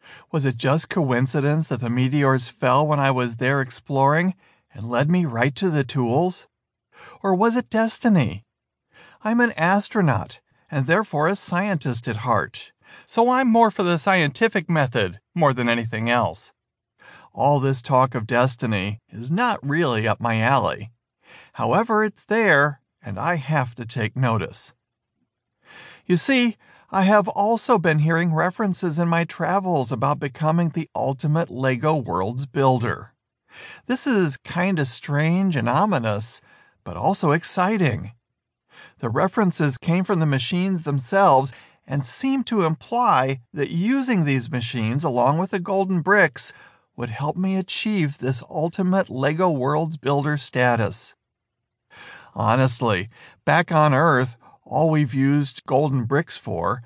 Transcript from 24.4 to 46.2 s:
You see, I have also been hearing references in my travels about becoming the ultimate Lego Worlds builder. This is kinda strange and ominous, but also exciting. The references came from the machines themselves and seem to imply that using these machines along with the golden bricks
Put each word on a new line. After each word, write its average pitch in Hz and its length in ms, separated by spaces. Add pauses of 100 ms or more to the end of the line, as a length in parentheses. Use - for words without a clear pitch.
You 175 120
see, 247 400 (340)
I 190 120
have 202 260
also 220 480
been 160 220
hearing 165 340
references 175 680
in 170 80
my 170 160
travels 170 680
about 139 280
becoming 156 500
the 160 240
ultimate 147 560
Lego 131 460
Worlds 110 500
builder. 127 680 (720)
This 254 180
is 190 320
kinda 180 480
strange 160 720
and 117 140
ominous, 117 720 (420)
but 87 140
also 156 340
exciting. 170 800 (880)
The 117 100
references 160 680
came 175 260
from 180 160
the 160 60
machines 175 580
themselves 143 720 (360)
and 139 160
seem 269 380
to 202 220
imply 156 760 (100)
that 143 200
using 226 520
these 131 280
machines 120 520
along 135 360
with 185 100
the 196 100
golden 190 420
bricks 185 520 (420)